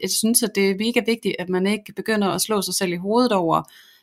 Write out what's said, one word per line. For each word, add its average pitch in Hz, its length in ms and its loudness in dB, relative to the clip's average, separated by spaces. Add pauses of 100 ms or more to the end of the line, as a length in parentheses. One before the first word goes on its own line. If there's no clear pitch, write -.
jeg 190 80 -4
synes, 226 340 0
at 208 120 0
det 196 140 4
er 196 100 0
mega 233 260 0
vigtigt, 220 340 -2
at 175 100 -6
man 185 180 2
ikke 208 280 -2
begynder 208 340 0
at 156 120 -2
slå 214 200 0
sig 185 120 -4
selv 180 200 -2
i - 40 -4
hovedet 220 340 2
over, 160 320 2 (400)